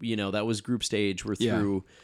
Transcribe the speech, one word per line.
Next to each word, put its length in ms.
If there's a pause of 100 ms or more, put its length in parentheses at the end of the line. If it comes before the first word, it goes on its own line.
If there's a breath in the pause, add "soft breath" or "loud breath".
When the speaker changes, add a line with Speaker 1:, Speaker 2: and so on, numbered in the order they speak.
Speaker 1:
You 160
know, 140
that 140
was 140
group 240
stage. 400
We're 160
Speaker 2:
Yeah. 180
Speaker 1:
through. 280 (180 soft breath)